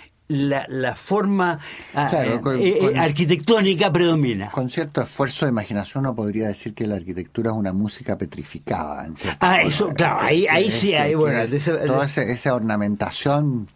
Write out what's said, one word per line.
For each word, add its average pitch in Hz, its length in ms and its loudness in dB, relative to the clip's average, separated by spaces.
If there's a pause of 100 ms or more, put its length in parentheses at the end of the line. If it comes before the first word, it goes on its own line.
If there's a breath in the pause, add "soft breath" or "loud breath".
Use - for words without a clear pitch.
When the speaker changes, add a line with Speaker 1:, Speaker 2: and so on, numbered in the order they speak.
(300 loud breath)
Speaker 1:
la, 139 380 0
la 127 260 -4
forma, 190 640 0 (360 loud breath)
ah, 143 160 2
Speaker 2:
Claro, 131 240 2
Speaker 1:
eh, 117 80 -2
Speaker 2:
con, 131 180 0
Speaker 1:
eh, 185 200 4
Speaker 2:
con - 180 2
Speaker 1:
arquitectónica 180 920 4
predomina. 143 600 2
Speaker 2:
con 127 180 -2
cierto 147 320 -4
esfuerzo 135 460 -2
de 127 60 2
imaginación 107 520 -2
uno 131 100 -2
podría 107 340 -2
decir 104 260 -8
que 113 120 -4
la 104 100 -2
arquitectura 92 560 -4
es 110 40 -4
una 98 160 -2
música 104 460 -4
petrificada, 76 880 -8
en 80 100 -12
cierta - 240 -6
Speaker 1:
Ah, 185 140 4
Speaker 2:
forma. - 160 2
Speaker 1:
eso, 196 180 0
claro, 143 320 0
ahí, 170 300 2
ahí 170 160 4
Speaker 2:
Que, 202 40 0
Speaker 1:
sí 202 180 2
Speaker 2:
que, 160 100 2
Speaker 1:
hay, 147 140 2
Speaker 2:
que 160 40 2
Speaker 1:
bueno, 147 220 2
Speaker 2:
es 117 120 -2
Speaker 1:
de 139 60 0
ese, 147 220 0
Speaker 2:
toda 139 260 2
ese, 139 260 -2
esa 123 240 0
ornamentación 110 1200 0